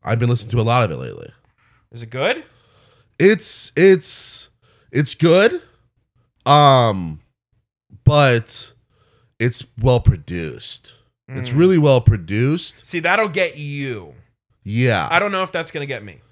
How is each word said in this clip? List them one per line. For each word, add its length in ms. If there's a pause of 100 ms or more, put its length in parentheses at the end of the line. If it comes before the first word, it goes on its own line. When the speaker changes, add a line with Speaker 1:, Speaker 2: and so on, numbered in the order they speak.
Speaker 1:
I've 160
been 100
listening 220
to 100
a 20
lot 200
of 80
it 60
lately. 340 (600)
Speaker 2:
Is 120
it 60
good? 340 (760)
Speaker 1:
It's, 580
it's, 760 (420)
it's 240
good. 460 (840)
Um, 720 (840)
but 720 (680)
it's 240 (180)
well 180
produced. 960 (320)
It's 240
Speaker 2:
Mm. 60
Speaker 1:
really 200
well 240
produced. 840
Speaker 2:
See, 140
that'll 280
get 280
you. 580 (480)
Speaker 1:
Yeah. 480
Speaker 2:
I 80
don't 120
know 120
if 80
that's 200
gonna 140
get 180
me. 180 (100)